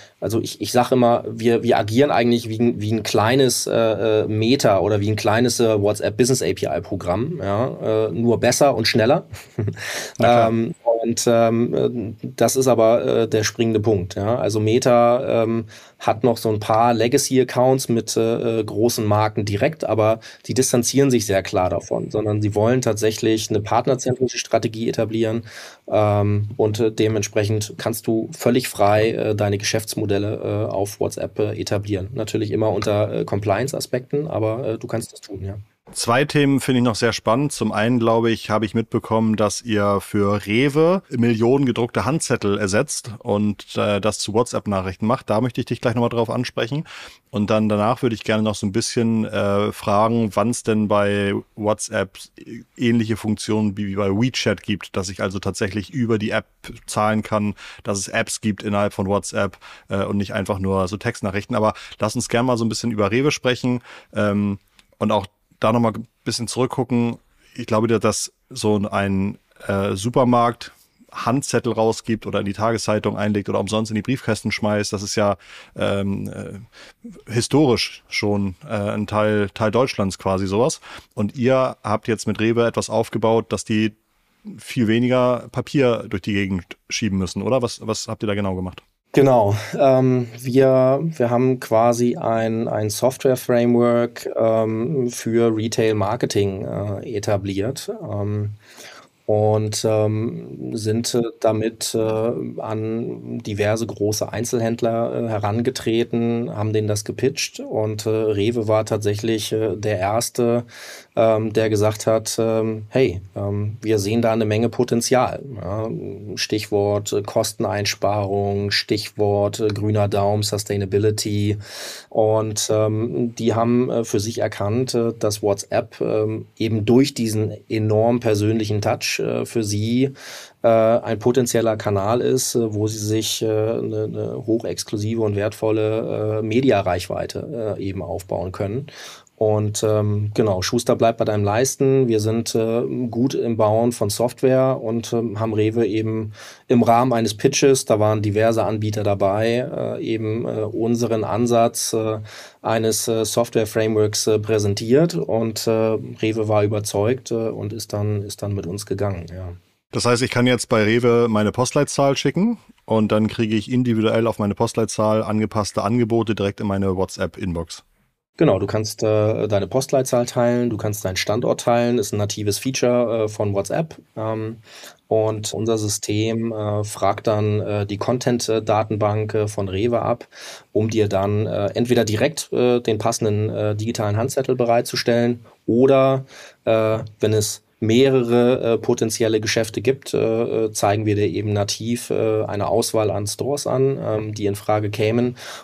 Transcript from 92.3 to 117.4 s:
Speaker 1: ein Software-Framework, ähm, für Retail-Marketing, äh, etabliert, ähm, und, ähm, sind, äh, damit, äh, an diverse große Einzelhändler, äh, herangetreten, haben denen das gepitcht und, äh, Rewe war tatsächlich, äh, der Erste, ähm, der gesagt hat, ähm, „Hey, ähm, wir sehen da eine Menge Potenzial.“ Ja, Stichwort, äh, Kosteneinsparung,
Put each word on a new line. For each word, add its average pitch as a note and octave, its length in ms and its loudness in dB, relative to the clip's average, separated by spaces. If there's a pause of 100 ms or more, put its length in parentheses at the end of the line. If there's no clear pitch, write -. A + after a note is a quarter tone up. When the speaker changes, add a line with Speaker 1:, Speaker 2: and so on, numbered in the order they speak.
Speaker 1:
ein G#2+ 240 -2
Software-Framework, A#2+ 1500 2
ähm, A2+ 720 0
für A#2 480 2
Retail-Marketing, G#2+ 1080 0
äh, G#2 520 -6
etabliert, G2+ 760 -2 (100)
ähm, G#2 480 -4 (760)
und, G#2+ 640 2
ähm, A2+ 880 -2
sind, A2 380 -2
äh, A#2+ 80 2 (180)
damit, A2 540 0
äh, A2+ 40 0
an A2+ 1400 -4
diverse G#2+ 480 -2
große G#2 440 -2
Einzelhändler, A#2 840 -2
äh, A#2+ 140 -2
herangetreten, A#2 1300 -2
haben G#2+ 200 -2
denen G#2+ 140 0
das G#2 180 -2
gepitcht - 540 -4
und, A2 440 -4
äh, A2 60 0
Rewe A2 580 0
war A2 160 4
tatsächlich, G#2+ 680 -2
äh, A2 240 0
der G#2+ 220 -2
Erste, A#2 640 0 (520)
ähm, A2 380 2
der A2 160 2
gesagt G#2+ 360 0
hat, A2 320 0
ähm, A2 520 0
„Hey, G2+ 320 2 (120)
ähm, G#2 460 -4
wir G#2+ 180 2
sehen G#2 220 0
da A2+ 120 2
eine A2+ 120 0
Menge G#2+ 240 2
Potenzial.“ A#2+ 760 0 (140)
Ja, G#2+ 320 -6 (460)
Stichwort, G#2 800 0
äh, G#2 80 0
Kosteneinsparung, G2+ 1500 -2